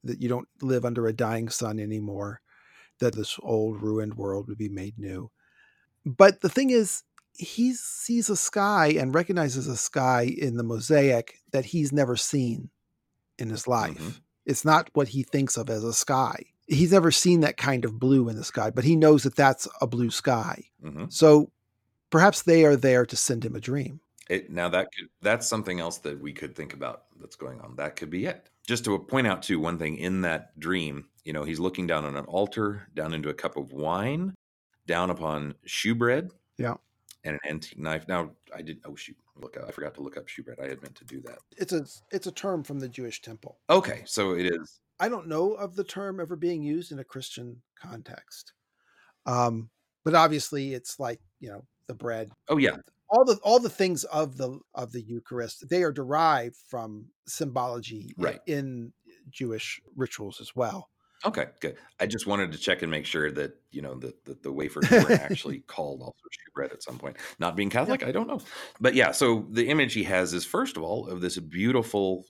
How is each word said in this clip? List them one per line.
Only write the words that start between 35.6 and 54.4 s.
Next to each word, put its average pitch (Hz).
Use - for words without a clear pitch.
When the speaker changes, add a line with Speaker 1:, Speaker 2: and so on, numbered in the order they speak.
Speaker 2:
shoe -
bread, 127
Speaker 1:
Yeah. 117
Speaker 2:
and 78
an 73
antique 78
knife. 78
Now, 85
I 85
did, 78
oh, 73
shoot, -
look, 71
I -
forgot 73
to 71
look 69
up -
shoe -
bread. 62
I 67
had 67
meant 69
to -
do -
that. 60
Speaker 1:
It's 190
a, 156
it's 190
a 175
term 180
from 143
the 131
Jewish 120
temple. -
Speaker 2:
Okay, 185
so 98
it 90
is. 80
Speaker 1:
I 202
don't 190
know 170
of 196
the 196
term 190
ever 170
being 165
used 160
in 143
a 135
Christian 120
context. -
Um, 120
but 156
obviously 151
it's -
like, 120
you 123
know, 104
the 127
bread. 113
Speaker 2:
Oh, 156
yeah. 113
Speaker 1:
All 233
the, 233
all 226
the 240
things 180
of 151
the, 131